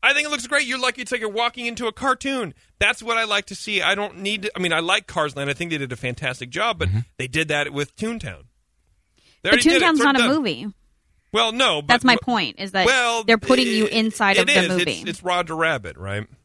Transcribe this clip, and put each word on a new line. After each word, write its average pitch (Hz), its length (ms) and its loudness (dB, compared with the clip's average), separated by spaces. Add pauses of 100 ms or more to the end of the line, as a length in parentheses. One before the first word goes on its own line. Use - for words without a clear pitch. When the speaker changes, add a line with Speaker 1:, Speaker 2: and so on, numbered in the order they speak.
Speaker 1:
I 254 80 4
think 294 140 0
it 294 40 -4
looks 294 160 -4
great. 294 200 0
You're 254 140 -4
lucky 254 220 -2
it's 226 100 -8
like 240 80 -4
you're 214 100 -4
walking 233 360 -4
into 233 200 -6
a 214 60 -4
cartoon. 262 600 -2 (240)
That's 220 240 0
what 226 140 -2
I 226 80 0
like 208 220 0
to - 80 -12
see. 202 280 -4
I 185 120 2
don't 202 240 -6
need 196 240 -4
to, 214 140 -4
I - 40 -8
mean, 180 120 0
I 160 80 2
like 185 260 0
Cars 147 300 -2
Land. 139 140 -4
I - 20 0
think 170 180 -6
they 160 80 -4
did 135 140 -6
a 123 40 -10
fantastic 123 540 -8
job, 202 280 -2
but 95 100 -2
Speaker 2:
Mm-hmm. 98 100 0 (200)
Speaker 1:
they 127 100 -6
did 160 200 -2
that 147 240 0
with 143 240 -6
Toontown. 226 240 -4 (1200)
They - 80 0
Speaker 3:
But - 20 6
Speaker 1:
already 247 100 6
did 277 200 6
it. - 20 4
Speaker 3:
Toontown's 339 140 6
Speaker 1:
It's 240 60 4
Speaker 3:
not 269 120 4
a - 20 4
Speaker 1:
done. 240 180 4
Speaker 3:
movie. 196 300 -2 (680)
Speaker 1:
Well, 220 200 0
no. 226 300 2
But 143 60 -12
Speaker 3:
That's 240 160 0
my 247 120 6
Speaker 1:
w- - 80 -4
Speaker 3:
point, 208 360 -2
is 190 120 -8
that 190 140 2
Speaker 1:
well, 240 380 2
Speaker 3:
they're 220 140 6
putting 254 280 2
you 220 200 2
Speaker 1:
it, - 60 -2
Speaker 3:
inside 220 440 2
Speaker 1:
it 190 40 4
Speaker 3:
of 185 60 4
the 190 140 4
Speaker 1:
is. 185 80 2
Speaker 3:
movie. 180 240 2
Speaker 1:
It's, 92 180 -8
it's 160 120 -8
Roger 175 340 -2
Rabbit, 135 400 -2
right? 98 300 -6 (180)